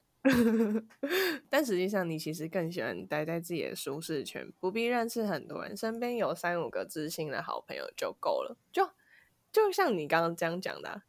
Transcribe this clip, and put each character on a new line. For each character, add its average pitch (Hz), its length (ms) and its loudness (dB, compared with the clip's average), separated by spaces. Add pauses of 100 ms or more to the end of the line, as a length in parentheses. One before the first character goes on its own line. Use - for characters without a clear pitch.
(240)
<laughs> 240 1300 2
但 285 160 4
实 208 120 2
际 185 100 2
上 196 220 2
你 156 100 -2
其 156 140 -4
实 160 160 -6
更 170 200 0
喜 175 120 -4
欢 113 260 -4
待 151 160 0
在 165 160 -2
自 170 140 -6
己 147 100 0
的 67 100 -4
舒 143 280 -6
适 156 240 -2
圈， - 340 -10
不 185 100 0
必 226 160 0
认 233 240 2
识 226 160 -2
很 180 220 -2
多 - 160 -8
人， 208 140 -8
身 226 200 -4
边 240 200 -4
有 170 180 2
三 175 260 -2
五 123 80 -2
个 95 140 -4
知 156 260 -6
心 156 220 -4
的 120 100 -4
好 - 240 -6
朋 - 120 -10
友 69 80 -6 (100)
就 - 240 -2
够 - 240 0
了。 - 140 -8 (160)
就， 370 100 4 (680)
就 427 180 6
像 339 260 4
你 151 80 -2
刚 160 160 4
刚 170 140 2
这 170 100 0
样 170 140 -2
讲 - 220 -6
的 - 80 -8
啊， 202 200 -10